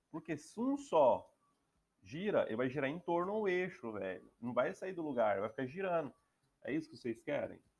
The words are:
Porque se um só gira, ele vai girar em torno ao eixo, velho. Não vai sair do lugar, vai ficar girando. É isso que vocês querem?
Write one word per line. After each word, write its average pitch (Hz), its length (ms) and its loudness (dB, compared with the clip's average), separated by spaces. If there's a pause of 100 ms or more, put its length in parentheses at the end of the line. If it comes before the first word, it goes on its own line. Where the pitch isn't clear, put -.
(100)
Porque 160 260 -6
se - 240 -12
um 269 160 0
só 139 560 4 (720)
gira, 151 440 0
ele 110 100 -4
vai 131 120 0
girar 135 220 0
em 165 80 -6
torno 175 340 0
ao 214 160 0
eixo, 180 440 -2
velho. 95 380 -6 (100)
Não 120 120 -4
vai 135 220 2
sair 190 180 -8
do 165 100 -6
lugar, 113 380 2
vai 107 80 0
ficar 131 180 -4
girando. 165 460 -2 (500)
É 117 100 -6
isso 156 180 -4
que - 60 -20
vocês 117 260 -6
querem? 101 360 -4 (220)